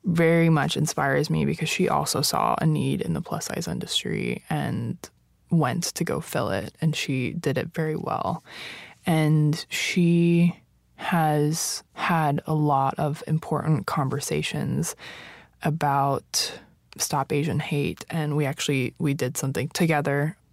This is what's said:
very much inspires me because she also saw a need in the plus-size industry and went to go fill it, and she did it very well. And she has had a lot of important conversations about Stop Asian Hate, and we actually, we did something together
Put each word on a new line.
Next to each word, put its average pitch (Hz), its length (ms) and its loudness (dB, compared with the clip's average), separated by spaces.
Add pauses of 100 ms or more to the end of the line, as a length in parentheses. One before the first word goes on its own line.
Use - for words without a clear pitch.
very 165 460 4
much 151 260 4
inspires 143 540 0
me 156 160 0
because 160 240 -2
she - 180 0
also 147 340 0
saw - 380 0
a - 60 0
need 143 340 0
in 170 140 -4
the 156 80 -2
plus-size - 480 -6
industry - 800 -4
and 123 480 -4 (520)
went 165 340 2
to - 200 -4
go - 160 -2
fill - 300 -4
it, 98 320 -4
and 156 120 2
she 131 380 -2
did 151 260 -4
it - 160 -6
very 156 220 -4
well. - 480 -4 (640)
And 156 640 4
she 170 880 4 (380)
has 156 960 0
had 151 560 0
a 160 60 0
lot 147 440 2
of 151 300 -2
important 156 580 0
conversations 143 1120 -2 (680)
about 139 960 0 (400)
Stop - 360 -2
Asian 147 260 0
Hate, 143 500 -2
and 151 280 -2
we 151 80 2
actually, 135 540 -2
we 147 140 0
did 131 220 -2
something 135 340 -2
together 147 680 0 (160)